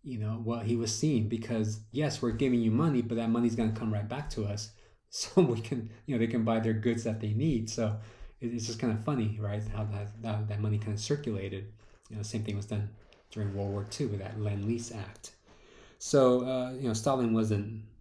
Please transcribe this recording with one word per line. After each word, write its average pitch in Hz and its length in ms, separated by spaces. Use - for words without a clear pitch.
you 127 160
know, 110 240
what 113 240
he 120 100
was 113 180
seeing, 127 340
because 110 520
yes, 147 300
we're 120 100
giving 123 280
you 113 100
money, 135 320
but 113 140
that 113 140
money's 117 240
gonna 110 180
come 110 200
right 104 160
back 139 220
to 110 160
us. 104 280
<laughs> - 360
So - 320
we 117 180
can, 113 300
you 139 80
know, 117 40
they 113 120
can 113 140
buy 113 160
their 113 120
goods 110 320
that 110 160
they 107 120
need. 120 360
So 107 280
it, 120 140
it's 110 120
just 113 140
kinda 110 240
funny, 107 360
right? 107 220
How 110 100
that, 104 380
that, 107 260
that 104 120
money 104 180
kinda 107 200
circulated. 101 760
You 110 60
know, 104 60
same 107 220
thing 107 120
was 101 100
done 104 220
during 101 240
World 101 160
War 101 180
Two 139 200
with 104 120
that 104 200
Lend-Lease 104 520
Act. 98 400
So, 127 500
uh, 127 240
you 131 160
know, 110 60
Stalin 123 380
wasn't 110 500